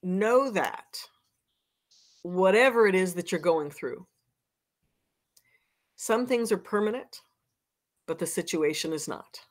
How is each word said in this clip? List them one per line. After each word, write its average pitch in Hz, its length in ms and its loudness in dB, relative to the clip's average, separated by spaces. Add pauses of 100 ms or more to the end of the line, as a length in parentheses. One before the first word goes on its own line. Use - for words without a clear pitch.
know 220 480 2
that 170 340 -4 (1400)
whatever 208 680 4
it 190 80 4
is 185 200 2
that 170 160 -6
you're 165 100 -2
going 160 280 0
through, 143 360 -10 (1900)
some 233 300 -2
things 240 260 -2
are 202 60 0
permanent, 214 640 -4 (840)
but 160 120 -6
the 170 60 -2
situation 160 680 -2
is 151 140 -6
not. - 320 -12 (120)